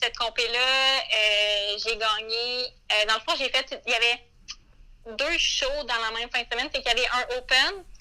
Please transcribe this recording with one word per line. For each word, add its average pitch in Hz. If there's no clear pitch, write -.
cette 240
compé-là, 254
euh, 208
j'ai 220
gagné. 226
Euh, 214
dans 220
le 226
fond, 330
j'ai 262
fait, 262
il 240
y -
avait -
deux 311
shows 277
dans 240
la 226
même 240
fin 247
de 233
semaine. 247
C'est 269
qu'il 254
y 233
avait 233
un 247
open, 302